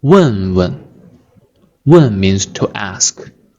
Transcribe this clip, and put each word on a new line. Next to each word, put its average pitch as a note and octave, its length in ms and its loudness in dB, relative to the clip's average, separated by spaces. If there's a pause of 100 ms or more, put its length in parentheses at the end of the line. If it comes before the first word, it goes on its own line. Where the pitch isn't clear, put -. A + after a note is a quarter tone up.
问 C3+ 520 2
问. F2+ 260 -2 (1040)
问 C#3+ 300 4
means G2 400 -2
to - 200 -6
ask. - 580 -8 (280)